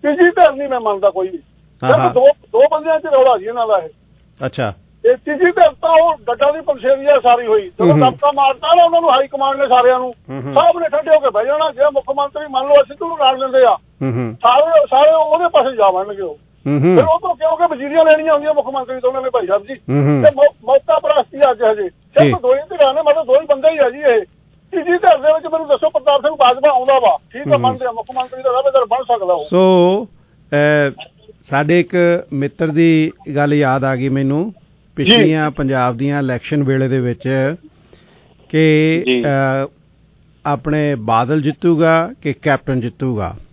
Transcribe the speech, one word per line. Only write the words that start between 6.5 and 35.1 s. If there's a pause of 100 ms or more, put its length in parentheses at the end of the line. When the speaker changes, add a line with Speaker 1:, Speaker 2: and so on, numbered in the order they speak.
Speaker 1:
ਦੀ
ਪੰਸੇਰੀ
ਆ
ਸਾਰੀ
ਹੋਈ।
ਜਦੋਂ
Speaker 2:
ਹੂੰ,
ਹੂੰ।
Speaker 1:
ਦਬਕਾ
ਮਾਰਤਾ
ਨਾ
ਉਹਨਾਂ
ਨੂੰ
ਹਾਈ
ਕਮਾਂਡ
ਨੇ
ਸਾਰਿਆਂ
ਨੂੰ, (160)
Speaker 2:
ਹੂੰ,
ਹੂੰ।
Speaker 1:
ਸਭ
ਨੇ
ਠੰਡੇ
ਹੋ
ਕੇ
ਬਹਿ
ਜਾਣਾ।
ਜੇ
ਮੁੱਖ
ਮੰਤਰੀ
ਮੰਨ
ਲਓ
ਸਿੱਧੂ
ਨੂੰ
ਨਾਲ
ਲੈਂਦੇ
ਆ, (280)
Speaker 2:
ਹੂੰ,
ਹੂੰ।
Speaker 1:
ਸਾਰੇ,
ਸਾਰੇ
ਉਹਦੇ
ਪਾਸੇ
ਜਾ
ਵੜਨਗੇ
ਉਹ। (280)
Speaker 2:
ਹੂੰ,
ਹੂੰ।
Speaker 1:
ਫਿਰ
ਉਹ
ਤੋਂ
ਕਿਉਂਕਿ
ਵਜ਼ੀਰੀਆਂ
ਲੈਣੀਆਂ
ਹੁੰਦੀਆਂ
ਮੁੱਖ
ਮੰਤਰੀ
ਤੋਂ
ਉਹਨਾਂ
ਨੇ,
ਭਾਈ
ਸਾਹਿਬ
ਜੀ।
Speaker 2:
ਹੂੰ,
ਹੂੰ।
Speaker 1:
ਤੇ
ਮੌ-,
ਮੌਕਾ
ਪਰਸਤੀ (120)
ਅੱਜ
ਹਜੇ।
ਸਿਰਫ
Speaker 2:
ਜੀ। (100)
Speaker 1:
ਦੋ
ਹੀ (100)
ਧਿਰਾਂ
ਨੇ,
ਮਤਲਬ
ਦੋ
ਹੀ
ਬੰਦੇ
ਹੀ
ਆ
ਜੀ
ਇਹ। (520)
ਤੀਜੀ
ਧਿਰ
ਦੇ
ਵਿੱਚ
ਮੈਨੂੰ
ਦੱਸੋ,
ਪ੍ਰਤਾਪ
ਸਿੰਘ
ਬਾਜਵਾ
ਆਉਂਦਾ
ਵਾ, (140)
ਠੀਕ
ਆ,
Speaker 2:
ਹੂੰ,
ਹੂੰ।
Speaker 1:
ਮੰਨਦੇ
ਆ,
ਮੁੱਖ
ਮੰਤਰੀ
ਦਾ
ਦਾਅਵੇਦਾਰ
ਬਣ
ਸਕਦਾ
ਉਹ।
Speaker 2:
ਸੋ, (440)
ਅਹ, (460)
ਸਾਡੇ
ਇੱਕ
ਮਿੱਤਰ
ਦੀ (240)
ਗੱਲ
ਯਾਦ
ਆ
ਗਈ
ਮੈਨੂੰ,
Speaker 1:
ਜੀ। (300)
Speaker 2:
ਪਿਛਲੀਆਂ